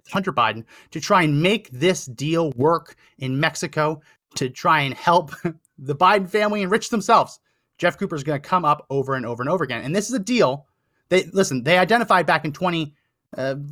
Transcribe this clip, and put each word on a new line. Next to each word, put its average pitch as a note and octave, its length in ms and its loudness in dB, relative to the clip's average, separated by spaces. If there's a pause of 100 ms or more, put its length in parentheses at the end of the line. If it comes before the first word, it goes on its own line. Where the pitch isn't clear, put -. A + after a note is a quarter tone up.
Hunter F#3+ 220 -4
Biden A2+ 320 0 (280)
to D#3 100 -10
try F#3+ 220 4
and D3 180 2
make G3 300 0
this D#3+ 340 -2
deal D#3 460 -2
work D#3 440 0 (220)
in C3 200 -4
Mexico, D#3 640 -2 (340)
to C3 140 -4
try D#3+ 300 2
and C#3 140 -2
help E3+ 380 0 (260)
<laughs> - 200 -20
the C#3+ 180 -6
Biden F#3 340 4
family G#3 320 0
enrich G3 280 -2
themselves. G#3 520 2 (360)
Jeff F3 200 0
Cooper's E3 260 -6
gonna C#3+ 160 -2
come F3 240 0
up D3 260 0
over C3+ 260 -2
and B2 100 -4
over A#2+ 180 -6
and C#3 60 -2
over E3+ 160 0
again. A#2 180 -6
And C#3 100 -6
this G#3+ 140 -2
is A#3+ 80 -4
a B3+ 40 -2
deal F#3 480 0 (420)
they, F3+ 140 4 (100)
listen, F3+ 300 0
they E3 140 4
identified F#3 480 4
back D#3+ 200 0
in D3+ 80 -4
twenty, E3 400 -4 (440)
uh, C3+ 180 -4 (160)